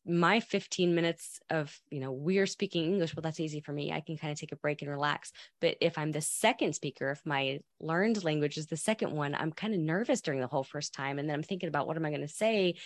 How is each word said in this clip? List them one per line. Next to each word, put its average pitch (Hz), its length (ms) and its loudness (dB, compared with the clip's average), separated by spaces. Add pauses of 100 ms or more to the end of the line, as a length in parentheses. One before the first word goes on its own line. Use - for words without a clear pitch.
my 175 340 6
fifteen 180 540 0
minutes 170 460 0 (100)
of, 151 280 -2 (120)
you 147 100 -6
know, 131 120 -4
we're 185 340 2
speaking 190 380 -2
English, 170 300 2
well, 160 80 -6
that's 160 180 -4
easy 151 200 -2
for 147 120 -8
me. 143 200 -4
I 156 80 -2
can 156 160 -8
kinda 151 180 -4
take 151 180 -10
a 147 40 -8
break 151 260 -2
and 143 80 -6
relax. 143 420 -2 (280)
But 165 200 2
if 165 180 4
I'm 156 140 0
the 147 80 0
second 214 540 2
speaker, 139 360 -4
if 143 140 -6
my 139 360 0 (200)
learned 190 440 2
language 151 320 2
is 156 100 -6
the 165 100 -4
second 220 360 0
one, 147 220 0
I'm 156 180 -2
kinda 208 260 -2
nervous 180 420 2
during 135 200 -2
the 127 60 0
whole 135 180 -2
first - 300 -6
time. 139 240 -4
And 147 100 -2
then 151 60 0
I'm 147 80 -2
thinking 180 260 -4
about, 147 180 0
"What 160 100 -2
am 165 80 -2
I 151 60 0
gonna 143 180 -4
say?" 202 460 2 (120)